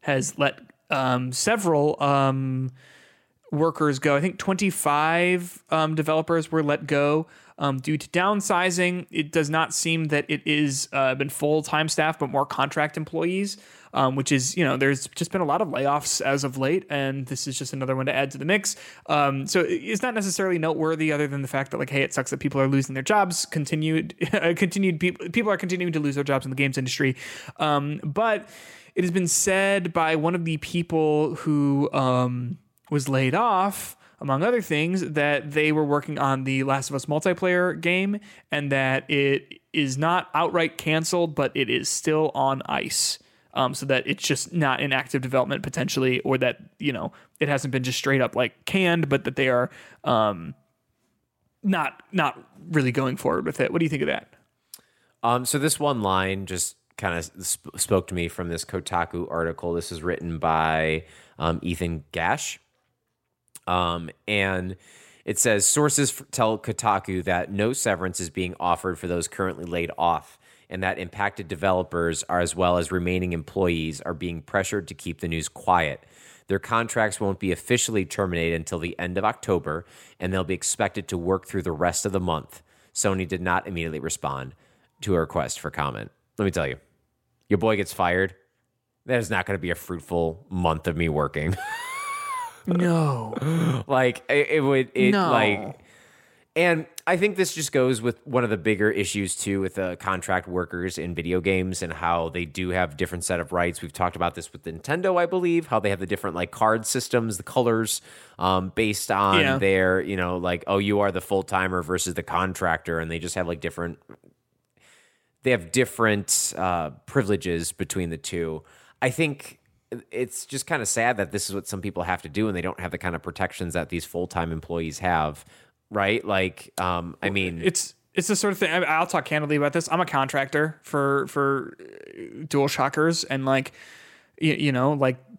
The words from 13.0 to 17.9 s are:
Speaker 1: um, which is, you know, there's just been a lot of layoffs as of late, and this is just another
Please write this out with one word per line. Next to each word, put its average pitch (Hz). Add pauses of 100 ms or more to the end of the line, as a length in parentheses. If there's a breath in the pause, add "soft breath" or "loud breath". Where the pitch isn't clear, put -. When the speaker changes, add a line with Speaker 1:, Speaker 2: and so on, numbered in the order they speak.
Speaker 1:
um, 131
which 135
is, 131
you 180
know, 135
there's 135
just -
been 190
a 175
lot 151
of 214
layoffs 139
as 139
of 135
late, 151
and 135
this 131
is 131
just 131
another 131